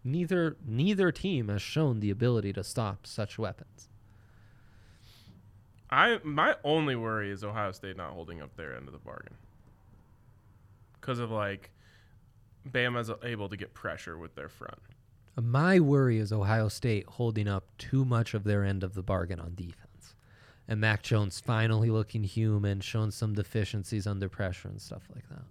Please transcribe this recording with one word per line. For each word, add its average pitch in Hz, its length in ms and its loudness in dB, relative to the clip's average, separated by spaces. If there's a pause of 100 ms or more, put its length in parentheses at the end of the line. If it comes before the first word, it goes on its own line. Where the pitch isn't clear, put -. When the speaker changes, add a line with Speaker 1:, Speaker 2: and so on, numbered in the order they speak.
Speaker 1:
Neither, 165 520 2 (100)
neither 180 460 4
team 147 380 0
has 101 120 0
shown 139 380 2
the 104 100 2
ability 107 440 2
to 98 100 -4
stop 104 420 -4
such - 320 -8
weapons. - 520 -8 (2000)
Speaker 2:
I, 185 320 6
my 156 400 2
only 147 320 2
worry 110 340 -4
is 98 140 -8
Ohio 104 300 -4
State 95 240 -12
not 82 160 -10
holding 82 280 -12
up 71 140 -16
their 71 200 -10
end 65 120 -14
of 67 60 -16
the 71 60 -16
bargain - 360 -16 (1700)
'cause 123 180 -6
of, 117 120 -6
like, 101 400 -6 (960)
Bama's 120 420 0 (120)
able 107 260 -6
to 101 80 -8
get - 160 -10
pressure 82 440 -10
with 82 180 -14
their 69 140 -10
front. - 300 -16 (600)
Speaker 1:
My 143 400 6
worry 139 380 6
is 107 140 0
Ohio 107 380 4
State 107 380 -2
holding 110 400 0
up 98 180 -2 (120)
too 135 280 2
much 117 280 2
of 104 100 -2
their 101 200 4
end 98 200 2
of 95 100 -4
the 95 100 -4
bargain 90 360 0
on 85 160 -8
defense. - 600 -14 (520)
And 110 120 -2
Mac 107 240 4
Jones 104 380 2
finally 110 480 2
looking 110 340 0
human, 104 580 2
showing 110 300 -2
some 107 220 -2
deficiencies 101 760 -2
under 98 220 -2
pressure 95 400 -4
and 101 120 -12
stuff - 220 -14 (100)
like - 160 -16
that. - 220 -14